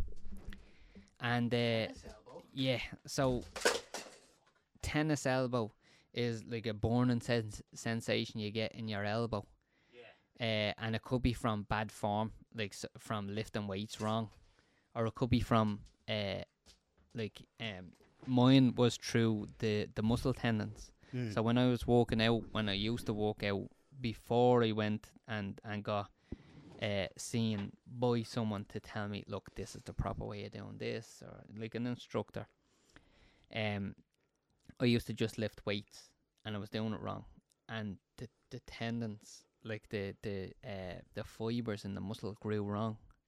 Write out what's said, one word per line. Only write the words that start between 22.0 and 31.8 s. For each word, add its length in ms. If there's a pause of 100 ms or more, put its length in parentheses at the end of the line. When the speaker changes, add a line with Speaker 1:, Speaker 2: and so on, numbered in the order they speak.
Speaker 1:
out, 300
when 180
I 40
used 340
to 60
work 300
out 260 (300)
before 640
I 100
went 380 (160)
and, 360
and 200
got, 260 (720)
uh, 260 (100)
seen 540 (160)
by 340
someone 480
to 100
tell 280
me, 200
"Look, 280
this 200
is 80
the 100
proper 320
way 200
of 60
doing 260
this," 480
or, 180 (160)
like, 160
an 120